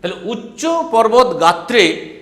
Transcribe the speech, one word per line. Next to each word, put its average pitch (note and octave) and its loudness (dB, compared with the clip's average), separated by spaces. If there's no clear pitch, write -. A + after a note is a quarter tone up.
তাহলে F3+ -8
উচ্চ A#3+ -10
পর্বত A3 2
গাত্রে F3+ 2